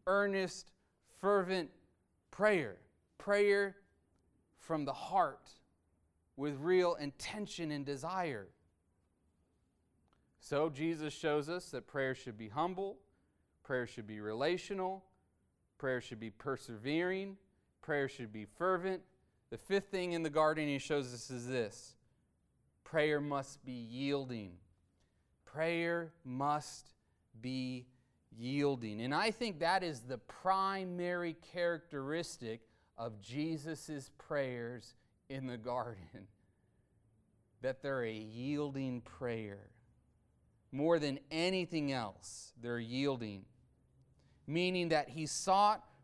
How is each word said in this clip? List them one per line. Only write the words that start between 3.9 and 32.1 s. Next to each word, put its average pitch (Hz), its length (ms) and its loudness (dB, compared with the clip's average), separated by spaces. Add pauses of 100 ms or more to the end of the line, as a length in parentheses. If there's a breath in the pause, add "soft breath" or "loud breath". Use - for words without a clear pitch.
from 156 260 -2
the 135 80 0
heart - 580 2 (840)
with 139 240 -2
real 175 340 6
intention 165 760 -4
and 143 120 -2
desire. 143 640 -2 (1900)
So 151 300 0
Jesus 156 440 -2
shows 151 360 0
us 175 220 -6
that 123 180 -8
prayer 135 260 0
should 123 240 -10
be 110 120 -10
humble, 185 480 -2 (680)
prayer 127 220 0
should 113 200 -10
be 107 140 -8
relational, 180 840 -2 (760)
prayer 127 220 0
should 113 200 -10
be 113 100 -8
persevering, 156 1040 -2 (440)
prayer 143 280 0
should 113 240 -10
be 107 120 -8
fervent. 185 560 0 (500)
The 120 60 -6
fifth - 320 0
thing 180 240 -2
in 165 100 0
the 156 80 0
garden 156 380 4
he 143 100 2
shows 135 360 0
us 117 160 -10
is 123 180 -4
this. 120 460 -2 (880)
Prayer 151 360 4
must 143 440 -4
be 127 80 -8
yielding. 123 800 -2 (920)
Prayer 170 680 0 (120)
must 143 680 -2 (500)
be 127 460 -4 (500 soft breath)
yielding. 123 640 0
And 127 140 -2
I 202 160 2
think 214 300 -4
that 180 220 4
is 156 180 -4
the 123 180 -6
primary 180 1200 0 (160)
characteristic 151 1080 -2 (380 soft breath)